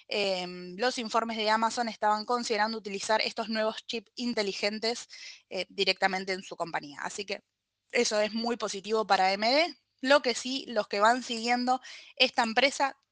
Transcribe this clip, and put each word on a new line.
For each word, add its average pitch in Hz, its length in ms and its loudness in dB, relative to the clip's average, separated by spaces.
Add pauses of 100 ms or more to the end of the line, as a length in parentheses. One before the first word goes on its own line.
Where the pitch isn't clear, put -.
em, 180 680 -2
los 247 220 0
informes 226 380 -2
de 214 120 0
Amazon 226 400 2
estaban 214 360 0
considerando 226 520 0
utilizar 208 440 -2
estos 214 280 -4
nuevos 220 380 -2
chips 226 300 -8
inteligentes, 220 920 -2 (400)
eh, - 200 -6
directamente 190 640 0
en 185 100 -4
su 175 140 -16
compañía. 160 460 -6
Así - 220 -8
que - 200 -8 (480)
eso 226 280 2
es 214 120 0
muy 226 240 -2
positivo 208 500 -2
para 190 200 4
A 190 60 4
M 208 160 0
D. 302 280 2 (240)
Lo 277 200 6
que 233 140 0
sí, 254 320 -6
los 220 220 -2
que 208 100 -2
van 240 240 6
siguiendo 247 580 0 (360)
esta 254 260 4
empresa, 247 540 2 (160)